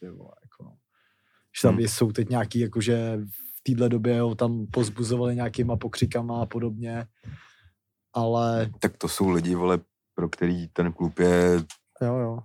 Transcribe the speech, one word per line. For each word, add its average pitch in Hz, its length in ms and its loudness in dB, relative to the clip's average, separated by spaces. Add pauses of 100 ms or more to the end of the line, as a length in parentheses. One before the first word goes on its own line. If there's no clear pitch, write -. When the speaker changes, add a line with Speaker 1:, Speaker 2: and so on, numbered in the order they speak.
Speaker 1:
ty 92 100 -14
vole, 90 200 -20 (120)
jako. - 300 -20 (840)
Že - 60 0
tam 113 140 6
Speaker 2:
Hmm. 117 120 2
Speaker 1:
jsou 110 240 0
teď 110 160 -2
nějaký, 117 320 -2
jakože 113 580 0 (380)
v - 60 -18
téhle 123 260 2
době 120 320 2
ho 117 140 0
tam 117 320 -2
pozbuzovali 120 680 0
nějakýma 120 420 -2
pokřikama 120 680 -2
a 113 40 -2
podobně, 117 600 -6 (1040)
ale 117 580 0 (100)
Speaker 2:
Tak 95 160 0
to - 120 -4
jsou 95 200 2
lidi, 87 260 2
vole, 90 240 2 (360)
pro 87 140 -2
který 87 400 -2
ten 87 240 0
klub 85 260 -2
je 90 460 6 (380)
Speaker 1:
Jo, 120 120 0
jo. 120 300 -2